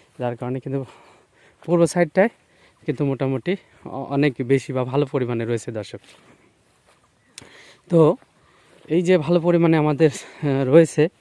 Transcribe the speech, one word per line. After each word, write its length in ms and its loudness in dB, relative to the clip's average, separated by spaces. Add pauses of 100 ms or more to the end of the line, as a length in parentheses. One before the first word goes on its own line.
(200)
যার 160 -6
কারণে 240 -8
কিন্তু 260 -8 (800)
পূর্ব 200 2
সাইডটায় 440 0 (560)
কিন্তু 200 -4
মোটামুটি 500 -4 (300)
অ-, 240 -12
অনেক 240 0 (140)
বেশি 260 -2
বা 100 -2
ভালো 220 -2
পরিমাণে 400 -4
রয়েছে 260 -6
দর্শক। 280 -12 (1900)
তো 280 4 (720)
এই 140 0
যে 160 4
ভালো 220 0
পরিমাণে 380 2
আমাদের, 360 2
আহ, 520 -4
রয়েছে, 440 4 (120)